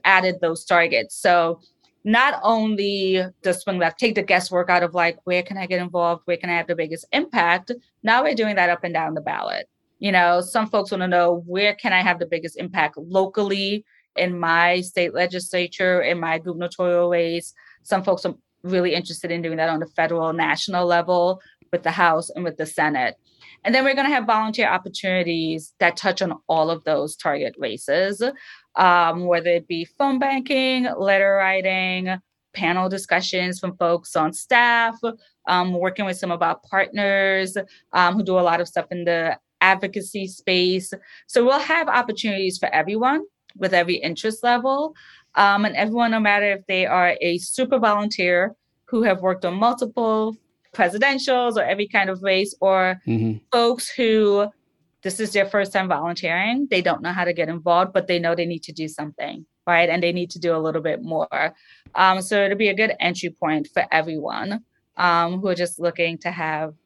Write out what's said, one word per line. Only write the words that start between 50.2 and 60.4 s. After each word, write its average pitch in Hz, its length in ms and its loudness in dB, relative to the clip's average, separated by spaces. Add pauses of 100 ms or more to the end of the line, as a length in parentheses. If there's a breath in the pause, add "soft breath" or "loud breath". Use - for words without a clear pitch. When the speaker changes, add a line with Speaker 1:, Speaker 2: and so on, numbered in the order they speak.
Speaker 1:
presidentials 247 800 2
or 202 60 2
every 196 260 -2
kind 196 220 0
of 185 120 -8
race, 196 380 0
or 185 460 2
Speaker 2:
Mm-hmm. 110 320 0 (140)
Speaker 1:
folks 240 380 0
who 208 580 2 (540)
this 185 180 -6
is 220 120 -4
their 196 140 2
first 196 260 0
time 190 160 0
volunteering, 190 800 -2
they 185 120 2
don't 175 200 0
know 175 100 -4
how 180 120 -2
to 175 80 0
get 170 160 -2
involved, 170 440 2
but 185 140 0
they 175 120 0
know 170 160 0
they 175 120 0
need 170 180 -6
to 160 80 -16
do 160 140 -8
something, 151 600 -12 (200)
right? 175 220 4
And 170 140 0
they 170 100 2
need 175 180 -6
to - 80 -16
do 170 160 0